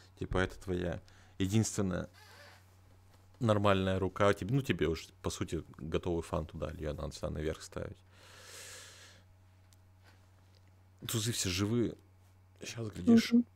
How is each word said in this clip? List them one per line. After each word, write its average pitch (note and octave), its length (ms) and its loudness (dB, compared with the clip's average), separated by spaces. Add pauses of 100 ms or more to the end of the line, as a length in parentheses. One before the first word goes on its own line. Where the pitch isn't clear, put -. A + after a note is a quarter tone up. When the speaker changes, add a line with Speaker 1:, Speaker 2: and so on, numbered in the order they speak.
(180)
Speaker 1:
Типа, F#2+ 200 -2
это F#2 220 0
твоя F2 400 -4 (380)
единственная F#2+ 720 0 (1300)
нормальная G2+ 580 4
рука. G2+ 360 4
Тебе, G2 200 -2
ну, C3+ 80 2
тебе E2 260 2
уже, D#2+ 200 -4 (140)
по E2+ 80 -2
сути, E2+ 320 -4 (160)
готовый E2 440 -2
фан E2 240 -4
туда, D#2 240 -6
её D2+ 220 -6
надо D2 180 -6
всегда D#2 200 -6
наверх D#2 320 -4
ставить. - 360 -10 (3000)
Тузы A2+ 260 -2
все - 160 -2
живые. G2+ 460 0 (680)
Щас, A2+ 240 -8
глядишь, A3+ 440 6
Speaker 2:
Мгм. A#3+ 120 6 (120)